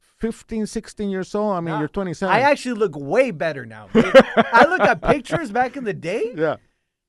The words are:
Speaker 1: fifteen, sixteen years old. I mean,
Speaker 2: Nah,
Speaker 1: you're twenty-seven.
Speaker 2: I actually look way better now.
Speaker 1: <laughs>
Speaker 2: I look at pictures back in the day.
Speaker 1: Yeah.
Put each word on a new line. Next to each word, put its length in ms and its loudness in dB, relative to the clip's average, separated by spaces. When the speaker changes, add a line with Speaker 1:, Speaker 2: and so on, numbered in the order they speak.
Speaker 1:
fifteen, 500 -8
sixteen 420 -8
years 260 -8
old. 200 -2
I 40 -4
mean, 140 -6
Speaker 2:
Nah, 60 -6
Speaker 1:
you're 100 -4
twenty-seven. 440 -4
Speaker 2:
I 80 4
actually 380 0
look 160 0
way 360 0
better 340 -6
now. 260 -20
Speaker 1:
<laughs> 20 -20
Speaker 2:
I 760 6
look 120 0
at 200 2
pictures 500 -2
back 240 -4
in 80 -10
the 100 -6
day. 420 -6
Speaker 1:
Yeah. 220 -2